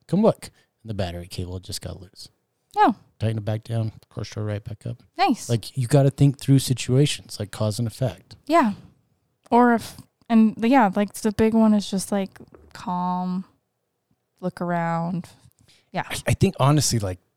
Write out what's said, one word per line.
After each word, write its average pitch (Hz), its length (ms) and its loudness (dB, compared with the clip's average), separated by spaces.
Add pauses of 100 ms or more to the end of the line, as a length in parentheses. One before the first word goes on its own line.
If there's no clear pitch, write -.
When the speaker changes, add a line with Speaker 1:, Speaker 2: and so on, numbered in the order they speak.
Speaker 1:
Come 196 160 2
look." - 260 0 (340)
And 110 60 -12
the 107 60 -8
battery 87 320 -6
cable 90 320 -8
just - 220 -12
got 90 200 -12
loose. - 280 -20 (460)
Speaker 2:
Oh. 403 200 4 (240)
Speaker 1:
Tighten 110 200 -2
it 101 60 -8
back 110 180 -4
down. 113 280 -4 (180)
Car 117 140 -10
started 107 240 -10
right 104 160 -8
back - 240 -14
up. 120 160 -12 (140)
Speaker 2:
Nice. 349 320 0
Speaker 1:
Like, - 280 -4
you 127 80 -2
gotta 139 260 4
think 143 280 2
through 139 200 4
situations, - 800 -2
like 104 120 -8
cause 107 260 -4
and 117 100 -2
effect. - 480 -8 (120)
Speaker 2:
Yeah. 277 260 4 (800)
Or 240 240 6
if, - 200 -6 (340)
and 220 280 4
yeah, 226 380 4
like 202 180 -2
the - 180 -2
big 220 220 2
one 220 220 6
is 202 140 -2
just 190 220 -4
like 196 280 -4 (340)
calm, 180 720 -4 (960)
look 180 200 -8
around. 170 680 -4 (640)
Yeah. 170 160 -6
Speaker 1:
I, - 80 -10 (120)
I - 80 2
think 196 240 2
honestly, 131 400 2
like, 95 180 -6 (200)